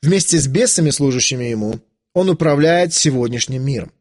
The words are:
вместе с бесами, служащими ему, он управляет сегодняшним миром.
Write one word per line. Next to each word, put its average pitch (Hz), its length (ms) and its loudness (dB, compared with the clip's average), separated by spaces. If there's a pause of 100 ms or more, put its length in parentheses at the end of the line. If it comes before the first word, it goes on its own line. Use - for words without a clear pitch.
вместе 175 340 2
с 139 100 0
бесами, 165 440 2
служащими 127 540 -2
ему, 107 340 -4 (340)
он 185 160 2
управляет 165 640 2
сегодняшним 127 720 -2
миром. 135 380 -4